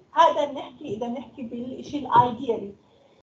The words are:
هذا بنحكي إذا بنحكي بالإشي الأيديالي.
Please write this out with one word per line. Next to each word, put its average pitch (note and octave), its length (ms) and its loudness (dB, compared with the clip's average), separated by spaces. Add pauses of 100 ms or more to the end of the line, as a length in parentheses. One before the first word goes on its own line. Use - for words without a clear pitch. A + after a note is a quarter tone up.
(120)
هذا D4 340 4
بنحكي C4+ 500 -10
إذا A#3 120 -6
بنحكي C4+ 340 -10
بالإشي B3 560 -8
الأيديالي. A#3+ 760 2 (640)